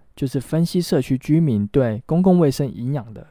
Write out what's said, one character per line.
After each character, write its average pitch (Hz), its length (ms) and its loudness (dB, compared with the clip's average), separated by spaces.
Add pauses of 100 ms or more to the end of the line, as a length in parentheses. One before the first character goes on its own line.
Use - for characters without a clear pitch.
(160)
就 139 100 -4
是 135 140 -4
分 160 240 -2
析 180 160 -2
社 151 220 0
区 131 160 -2
居 151 220 2
民 113 260 2
对 113 400 0
公 170 160 0
共 185 160 6
卫 156 120 4
生 135 200 -4
营 123 240 -6
养 113 180 -10
的 - 180 -18